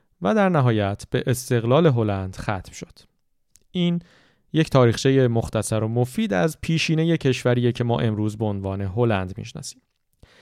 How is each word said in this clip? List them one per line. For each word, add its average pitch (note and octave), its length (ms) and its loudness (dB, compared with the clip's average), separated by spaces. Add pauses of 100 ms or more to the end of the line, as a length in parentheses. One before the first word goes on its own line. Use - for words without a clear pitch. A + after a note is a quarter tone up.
(220)
و G3 140 0
در G3 140 4
نهایت A2+ 600 2
به B2+ 180 -2
استقلال B2 600 2
هلند G#2 480 0
ختم F#2+ 380 -8
شد. - 260 -18 (720)
این F3 300 0 (520)
یک D#3+ 160 2
تاریخچهٔ C3 580 4
مختصر A2 560 -2
و A2 40 -2
مفید B2 460 -2
از E3 280 0
پیشینهٔ E3 560 0
کشوریه B2 540 0
که A#2+ 120 -4
ما A#2+ 160 0
امروز G#2+ 380 -2
به A2 80 -2
عنوان G2 360 -4
هلند G2 560 -2
می‌شناسیم. - 440 -14 (600)